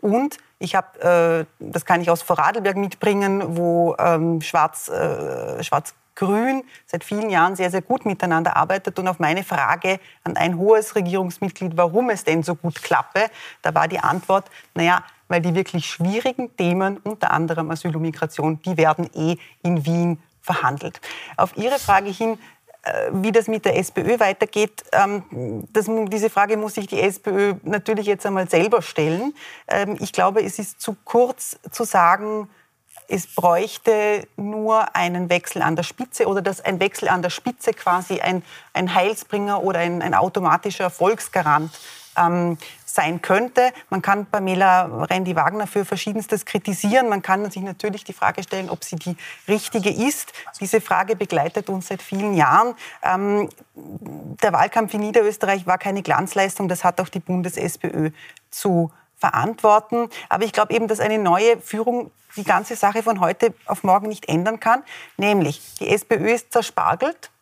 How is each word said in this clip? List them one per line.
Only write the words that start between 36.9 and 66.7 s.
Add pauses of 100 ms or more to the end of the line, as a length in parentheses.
an
der
Spitze
quasi
ein, (300)
ein
Heilsbringer
oder
ein,
ein
automatischer
Erfolgsgarant, (460)
ähm, (280)
sein
könnte. (160)
Man
kann
Pamela (220)
Rendi-Wagner
für
Verschiedenstes
kritisieren.
Man
kann
sich
natürlich
die
Frage
stellen,
ob
sie
die (300)
richtige
ist. (280)
Diese
Frage
begleitet
uns
seit
vielen
Jahren. (260)
Ähm, (240)
der
Wahlkampf
in
Niederösterreich
war
keine
Glanzleistung.
Das
hat
auch
die
Bundes-SPÖ (400)
zu (260)
verantworten. (200)
Aber
ich
glaub
eben,
dass
eine
neue
Führung (240)
die
ganze
Sache
von
heute (100)
auf
morgen
nicht
ändern
kann. (340)
Nämlich, (180)
die
S
P
Ö
ist
zerspargelt (100)